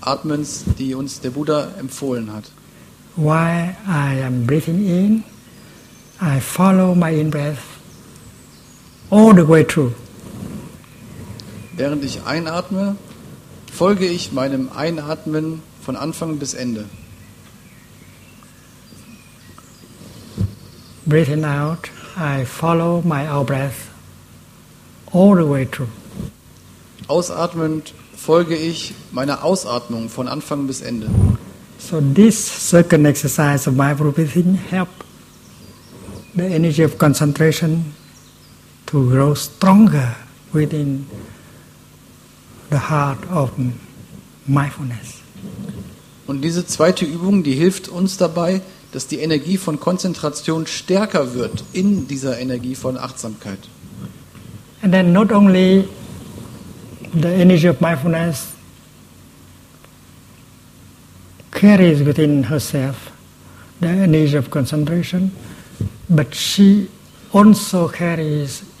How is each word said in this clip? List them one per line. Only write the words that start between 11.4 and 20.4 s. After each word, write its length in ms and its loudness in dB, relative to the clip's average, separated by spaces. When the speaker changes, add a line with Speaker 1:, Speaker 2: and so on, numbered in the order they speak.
Speaker 1:
Während 260 -4
ich 220 -8
einatme, 720 -4
folge 340 0
ich 280 -4
meinem 420 -2
Einatmen 840 -6
von 140 -8
Anfang 440 -8
bis 140 -8
Ende. 360 -8